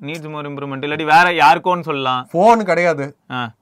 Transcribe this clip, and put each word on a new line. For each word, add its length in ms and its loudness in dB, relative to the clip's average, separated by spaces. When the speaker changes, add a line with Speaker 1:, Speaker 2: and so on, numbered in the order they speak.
Speaker 1:
needs 320 -12
more 120 -12
improvement, 380 -10
இல்லாட்டி 220 -6
வேற 180 6
யாருக்கோன்னு 580 2
சொல்லலாம். 500 -4
Speaker 2:
Phone 320 4
கிடையாது. 520 -2
Speaker 1:
ஆ. 200 -8